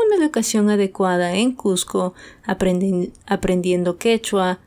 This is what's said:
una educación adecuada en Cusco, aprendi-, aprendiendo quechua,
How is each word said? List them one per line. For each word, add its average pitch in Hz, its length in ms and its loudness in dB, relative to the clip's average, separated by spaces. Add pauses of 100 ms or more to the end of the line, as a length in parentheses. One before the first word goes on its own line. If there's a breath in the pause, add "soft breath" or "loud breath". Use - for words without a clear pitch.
una 403 180 4
educación 226 460 0
adecuada 185 640 0
en 240 200 0
Cusco, 185 600 -2 (320 loud breath)
aprendi-, 185 640 0 (140)
aprendiendo 180 720 0
quechua, 202 680 0